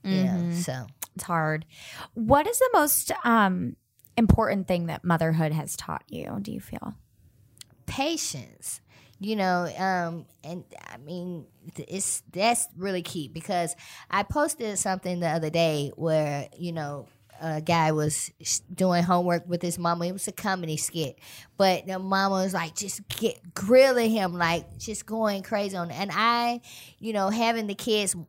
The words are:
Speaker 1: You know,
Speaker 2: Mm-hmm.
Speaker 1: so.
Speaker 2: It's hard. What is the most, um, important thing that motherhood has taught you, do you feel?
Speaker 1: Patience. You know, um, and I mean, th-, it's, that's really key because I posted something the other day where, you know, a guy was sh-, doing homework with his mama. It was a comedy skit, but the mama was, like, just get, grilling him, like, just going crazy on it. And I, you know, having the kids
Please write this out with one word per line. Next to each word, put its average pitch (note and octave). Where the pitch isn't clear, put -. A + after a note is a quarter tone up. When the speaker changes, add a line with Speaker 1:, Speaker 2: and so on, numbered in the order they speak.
Speaker 1:
You F#3+
know, F#3
Speaker 2:
Mm-hmm. F3
Speaker 1:
so. C3
Speaker 2:
It's -
hard. D#3+
What C4+
is A#4
the B4+
most, -
um, G3+
important G3+
thing F3
that -
motherhood E3
has D3+
taught -
you, -
do -
you -
feel? -
Speaker 1:
Patience. C4+
You G#3+
know, F3+
um, F3
and E3
I -
mean, E3+
th-, -
it's, -
that's A3+
really F#3
key D#3
because E3+
I G3
posted A#3+
something F#3
the E3+
other D#3+
day D#3
where, D3+
you F3
know, C#3+
a D#3
guy D#3+
was D3+
sh-, -
doing F3+
homework F3
with F3
his F3
mama. E3+
It F3+
was G3
a G3
comedy F3
skit, D#3
but F#3+
the F#3+
mama F#3+
was, F#3
like, E3
just G3+
get, -
grilling A#3+
him, G3
like, E3+
just -
going G#3+
crazy G3+
on E3+
it. C3+
And G3+
I, A#3+
you A3
know, G3
having A3+
the G3+
kids G#3+